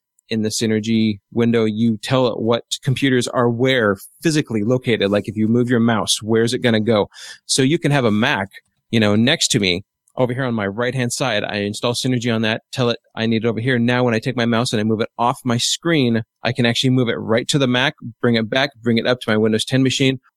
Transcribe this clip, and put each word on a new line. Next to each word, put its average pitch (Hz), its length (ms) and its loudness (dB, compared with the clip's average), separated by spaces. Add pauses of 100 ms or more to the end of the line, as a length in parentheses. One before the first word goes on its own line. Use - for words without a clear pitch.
(280)
in 110 140 -2
the 107 80 -2
Synergy 110 680 0 (140)
window. 117 320 2
You 110 320 0
tell 131 300 0
it 107 120 -2
what 113 260 -2 (180)
computers 127 460 0
are 120 200 0
where 117 480 2 (260)
physically 147 420 0
located. 110 460 0
Like 101 180 0
if 104 80 -8
you 107 120 0
move 120 220 2
your 120 100 2
mouse, 113 420 0
where's 113 300 2
it 123 60 -4
gonna 113 220 2
go? 107 280 2 (380)
So - 160 0
you 147 160 2
can 147 120 -2
have 143 140 2
a 110 60 4
Mac, 107 380 0 (420)
you 113 100 2
know, 104 160 4
next 127 360 2
to 120 80 2
me 92 240 0 (320)
over 123 180 0
here 135 100 -4
on 123 100 -4
my 104 120 -2
right-hand 120 440 -4
side. 117 320 -2
I - 180 -6
install 104 340 -2
Synergy 120 400 -2
on 110 80 0
that, 113 280 -2
tell 120 200 0
it - 80 -4 (160)
I 110 120 -4
need 113 180 0
it 120 40 0
over 110 120 -2
here. 123 180 0
Now 123 260 2
when 120 100 0
I 110 40 0
take 123 180 -4
my 120 100 0
mouse 117 260 0
and 110 80 0
I 104 40 0
move 107 160 0
it 113 80 -2 (100)
off 120 260 0
my 120 140 0
screen, 123 640 0 (200)
I 117 100 -2
can 120 140 0
actually 117 240 0
move 127 180 2
it 104 60 -2
right 104 340 -2
to 151 100 -2
the 135 80 2
Mac, 123 280 0 (260)
bring 120 160 4
it 110 120 0
back, 135 220 0 (120)
bring 117 160 0
it 117 80 -2
up 127 160 0
to - 80 -4
my 107 60 2
Windows 110 300 0
ten 131 160 0
machine, 131 380 0 (160)